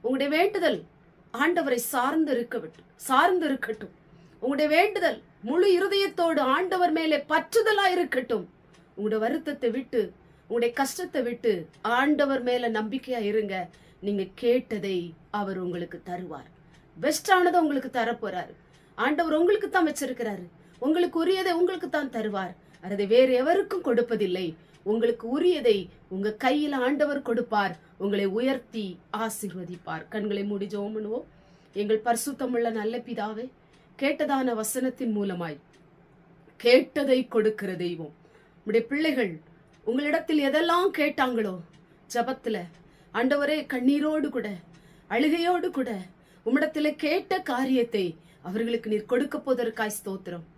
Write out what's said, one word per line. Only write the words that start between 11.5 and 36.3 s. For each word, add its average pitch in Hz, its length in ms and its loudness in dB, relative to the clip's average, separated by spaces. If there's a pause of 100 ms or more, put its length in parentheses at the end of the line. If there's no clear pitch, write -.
ஆண்டவர் 269 600 2
மேல 247 260 0
நம்பிக்கையா 226 500 -4
இருங்க. 202 500 -2 (300)
நீங்க 196 260 -2 (100)
கேட்டதை 196 760 -2 (160)
அவர் 190 280 -4
உங்களுக்கு 175 480 -6
தருவார். 175 440 -10 (520)
பெஸ்டானதை 349 580 4
உங்களுக்கு 285 340 0
தரப்போறாரு. 226 600 -4 (420)
ஆண்டவர் 302 380 0
உங்களுக்கு 403 360 2
தான் 349 180 4
வச்சிருக்கிறாரு. 233 580 -6 (340)
உங்களுக்கு 311 460 0
உரியதை 370 260 0
உங்களுக்கு 349 380 0
தான் 294 200 -2
தருவார். 202 440 -4 (280)
அதை 196 240 -2
வேற 254 280 6
எவருக்கும் 349 500 0
கொடுப்பதில்லை. 208 640 0 (360)
உங்களுக்கு 233 560 0
உரியதை 240 480 4 (220)
உங்க 202 300 -2
கையில 285 360 0
ஆண்டவர் 277 460 0
கொடுப்பார். 220 580 -2 (180)
உங்களை 202 280 0
உயர்த்தி 220 720 -2 (160)
ஆசீர்வதிப்பார். 180 960 -8
கண்களை 208 340 -4
மூடி 202 220 -4
ஜெபம் 208 300 -6
பண்ணுவோம். 214 300 -6 (480)
எங்கள் 214 280 0
பரிசுத்தமுள்ள 240 680 -2
நல்ல 220 260 -2
பிதாவே, 226 520 -8 (500)
கேட்டதான 269 560 0
வசனத்தின் 247 560 -4
மூலமாய் 180 460 -4 (1000)